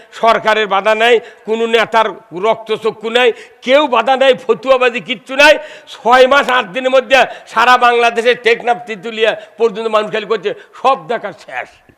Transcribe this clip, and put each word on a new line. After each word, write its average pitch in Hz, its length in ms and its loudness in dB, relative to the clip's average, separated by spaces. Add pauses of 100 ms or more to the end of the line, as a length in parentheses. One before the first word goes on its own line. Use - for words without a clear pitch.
(120)
সরকারের 220 540 0
বাধা 196 280 0
নাই, 226 260 2 (240)
কোনো 226 220 -4
নেতার 226 420 0 (260)
রক্তচক্ষু 214 760 -4
নাই, 240 220 2 (300)
কেউ 277 240 2
বাধা 247 300 0
নাই, 254 180 2
ফতুয়াবাজি 247 680 -2
কিচ্ছু 240 360 -12
নাই। 294 220 4 (280)
ছয় 254 400 2
মাস 254 240 2
আট 247 160 -2
দিনের 254 240 -6
মধ্যে 262 260 2 (300)
সারা 240 300 2
বাংলাদেশে 233 580 2
টেকনাফ, 233 420 0 (100)
তেঁতুলিয়া 220 500 -2 (220)
পর্যন্ত 220 300 -2
মানুষ 214 240 -2
খালি 214 140 -6
করছে, 196 280 -4 (280)
"সব 240 260 -2
দেখা 208 240 -8
শেষ।" 127 360 -14 (300)